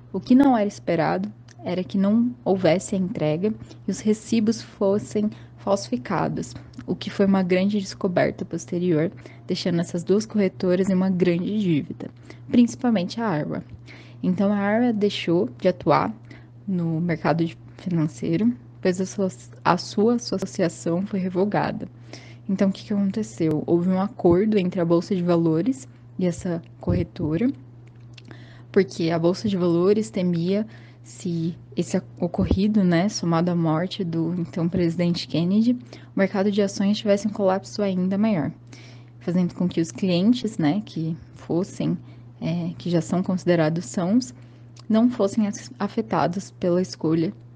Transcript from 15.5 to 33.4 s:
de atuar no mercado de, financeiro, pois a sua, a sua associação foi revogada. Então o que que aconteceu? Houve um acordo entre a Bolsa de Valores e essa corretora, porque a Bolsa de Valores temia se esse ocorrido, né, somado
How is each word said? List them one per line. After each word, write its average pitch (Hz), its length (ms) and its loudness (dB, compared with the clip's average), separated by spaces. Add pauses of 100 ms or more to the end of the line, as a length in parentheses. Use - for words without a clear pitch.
de 185 100 2
atuar 180 460 2 (540)
no 170 320 0
mercado 165 440 0
de, 165 120 -4 (220)
financeiro, 165 720 0 (280)
pois 185 200 0
a 190 60 -2
sua, 190 220 -2 (360)
a 160 140 -2
sua 220 380 0
associação 190 920 -6
foi 208 120 -6
revogada. 185 680 -2 (580)
Então 196 220 0
o 196 40 0
que - 120 -16
que - 80 -8
aconteceu? 196 720 -2
Houve 175 220 2
um 185 120 2
acordo 202 580 2
entre 180 220 -2
a 170 40 0
Bolsa 170 320 0
de 180 60 -2
Valores 170 640 0 (300)
e 185 80 0
essa 170 360 -4 (160)
corretora, 175 720 -2 (1200)
porque 190 400 0
a 170 80 0
Bolsa 175 300 0
de 196 80 0
Valores 180 540 2
temia 180 560 0 (360)
se 170 520 -6 (220)
esse 180 240 -2 (180)
ocorrido, 190 640 2
né, 180 280 4
somado 170 400 0